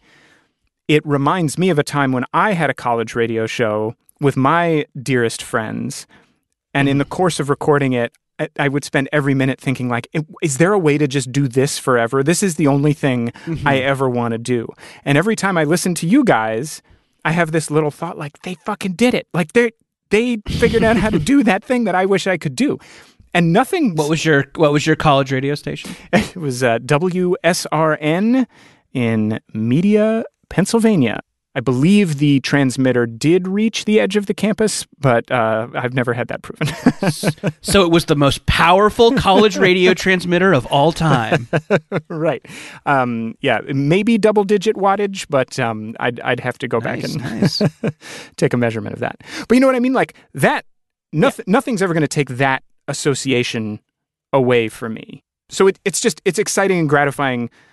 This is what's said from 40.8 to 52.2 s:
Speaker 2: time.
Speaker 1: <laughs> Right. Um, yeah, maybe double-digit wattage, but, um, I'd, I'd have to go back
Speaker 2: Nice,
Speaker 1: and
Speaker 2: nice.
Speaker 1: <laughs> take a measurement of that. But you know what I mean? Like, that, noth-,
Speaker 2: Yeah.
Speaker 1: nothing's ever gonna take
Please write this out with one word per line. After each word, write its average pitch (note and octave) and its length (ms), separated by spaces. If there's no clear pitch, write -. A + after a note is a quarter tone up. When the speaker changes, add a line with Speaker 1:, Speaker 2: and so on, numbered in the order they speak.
Speaker 2:
time. B2 600
Speaker 1:
<laughs> E3 560
Right. D#3 360
Um, B2 540
yeah, A#2+ 280
maybe F3 500
double-digit G#3 580
wattage, G3 540
but, C3 300
um, A2+ 400
I'd, B2 200
I'd B2 200
have B2 180
to - 100
go B2 120
back B2 220
Speaker 2:
Nice, D3 120
Speaker 1:
and C#3+ 80
Speaker 2:
nice. - 400
Speaker 1:
<laughs> - 340
take C#3 160
a B2+ 40
measurement A2+ 380
of - 60
that. - 200
But A3+ 60
you B3+ 60
know C4+ 80
what C4 80
I B3 40
mean? B3+ 120
Like, F#3+ 220
that, G3 300
noth-, G#3+ 260
Speaker 2:
Yeah. - 80
Speaker 1:
nothing's A3+ 360
ever F3+ 120
gonna D#3 140
take D3 220